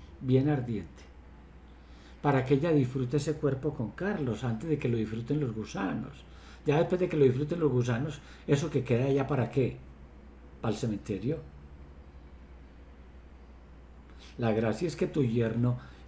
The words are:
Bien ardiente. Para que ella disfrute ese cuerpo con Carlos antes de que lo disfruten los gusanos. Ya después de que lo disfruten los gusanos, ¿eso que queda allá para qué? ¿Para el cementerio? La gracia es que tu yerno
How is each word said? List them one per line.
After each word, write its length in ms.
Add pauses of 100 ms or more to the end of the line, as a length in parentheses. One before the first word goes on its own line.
(200)
Bien 280
ardiente. 540 (1160)
Para 240
que 100
ella 160
disfrute 460
ese 180
cuerpo 400
con 180
Carlos 520
antes 240
de 100
que 100
lo 80
disfruten 440
los 140
gusanos. 680 (420)
Ya 120
después 220
de 80
que 80
lo 80
disfruten 340
los 140
gusanos, 480 (260)
¿eso 240
que 140
queda 220
allá 200
para 240
qué? 280 (840)
¿Para 140
el 40
cementerio? 600 (3000)
La 160
gracia 340
es 100
que 100
tu 160
yerno 560 (300)